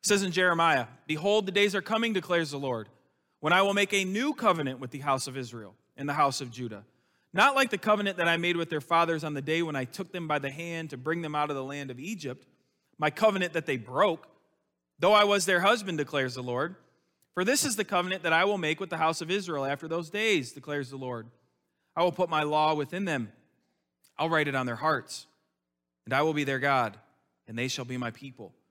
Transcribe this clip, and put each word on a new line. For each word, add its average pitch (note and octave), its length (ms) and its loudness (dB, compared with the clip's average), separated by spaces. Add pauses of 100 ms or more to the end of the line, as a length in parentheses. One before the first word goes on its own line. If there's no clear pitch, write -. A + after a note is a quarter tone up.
It - 60 -2
says G3+ 140 4
in F#3 100 -2
Jeremiah, E3 560 4 (180)
"Behold, F#3+ 400 0
the F#3+ 60 -6
days G3+ 220 2
are G3 80 -2
coming, A3 300 -2
declares E3+ 380 0
the C#3 80 -8
Lord, B2 300 -4 (520)
when D#3 120 2
I F#3 100 6
will G3 100 4
make G3 200 2
a G3 120 2
new A#3 300 -2
covenant D#3+ 440 0
with B2+ 120 -10
the D3 80 -12
house C3+ 280 -2
of C3 100 -10
Israel A#2 400 -12 (200)
and C#3+ 120 -8
the C#3+ 60 -2
house C#3+ 260 2
of B2+ 100 -10
Judah. A2 340 -10 (480)
Not B3 220 4
like C4+ 160 2
the G3+ 80 -2
covenant G3+ 380 2
that E3+ 100 2
I E3+ 100 4
made E3+ 200 0
with E3 120 -2
their D#3 120 -4
fathers E3 420 2
on D3+ 120 -6
the C#3 80 -4
day D#3+ 200 0
when D#3 140 -4
I C3 80 -2
took F3 260 -10
them E3+ 160 -8
by D3+ 140 0
the C#3 100 -4
hand E3 400 -8
to D3 60 -10
bring D#3+ 260 -2
them D3+ 140 -4
out D3 140 0
of C#3+ 60 -2
the C3+ 60 -4
land C#3 300 -8
of B2 80 -12
Egypt, D3+ 460 -10 (520)
my D3+ 120 2
covenant F#3+ 420 2
that D#3+ 140 -2
they C#3 100 -2
broke, D3 520 0 (680)
though F3+ 140 6
I G#3 100 8
was G3+ 240 4
their F3+ 140 4
husband, G3 380 2
declares C3 360 -2
the B2+ 80 -10
Lord. B2+ 320 -2 (600)
For F3+ 100 0
this C4 200 2
is B3 120 0
the G#3 80 -2
covenant F#3 400 -2
that E3 80 2
I E3 120 4
will G3+ 140 2
make D#3+ 220 -2
with F#3+ 100 -8
the E3 80 -6
house D#3+ 220 0
of E3 100 -8
Israel F3 340 -2
after C#3+ 220 -4
those E3 240 -6
days, G#3 420 0
declares C#3+ 380 -8
the C#3 60 -14
Lord. B2 340 -10 (640)
I E3 80 2
will F3 100 4
put F3+ 160 0
my D#3 140 2
law D#3 320 2
within D3+ 300 -4
them. C3 280 -2 (840)
I'll D#3+ 100 0
write D#3 200 2
it C3+ 80 -2
on B2+ 100 0
their A#2+ 100 -4
hearts, - 520 -4 (760)
and A#2 80 -4
I C3+ 100 4
will D#3+ 120 2
be D3 100 0
their C3+ 140 -2
God, B2+ 400 2 (500)
and G#2+ 80 -10
they B2 120 -2
shall B2+ 180 -6
be B2+ 100 -8
my B2 140 -4
people. A#2+ 440 -16 (160)